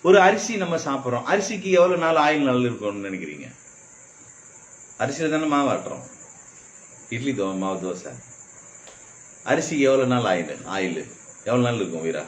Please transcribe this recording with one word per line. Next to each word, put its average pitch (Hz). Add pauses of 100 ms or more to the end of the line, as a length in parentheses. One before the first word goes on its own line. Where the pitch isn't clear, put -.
ஒரு 190
அரிசி 208
நம்ம 170
சாப்பிடுறோம், 127
அரிசிக்கு 196
எவ்வளவு 175
நாள் 160
ஆயுள் 147
நாள் 123
இருக்கும்னு 101
நினைக்கிறீங்க? 73 (1500)
அரிசியில 147
தானே 156
மாவு 139
ஆட்டுறோம், - (1040)
இட்லி 127
தோ-, 95
மாவு 95
தோசை. 90 (1300)
அரிசிக்கு 151
எவ்வளவு 131
நாள் 117
ஆயுள், 80
ஆயுள் 90 (420)
எவ்வளவு 120
நாள் 113
இருக்கும் 85
உயிரா? 76